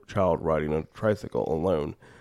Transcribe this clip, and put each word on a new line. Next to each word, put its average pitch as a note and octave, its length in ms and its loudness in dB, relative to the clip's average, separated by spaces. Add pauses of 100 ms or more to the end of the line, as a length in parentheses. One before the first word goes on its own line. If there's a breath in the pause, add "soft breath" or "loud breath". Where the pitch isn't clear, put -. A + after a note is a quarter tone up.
child F#2 340 2
riding D2+ 320 0
a D#2 100 0 (100)
tricycle G#2 540 -2
alone D#2+ 480 0 (260 soft breath)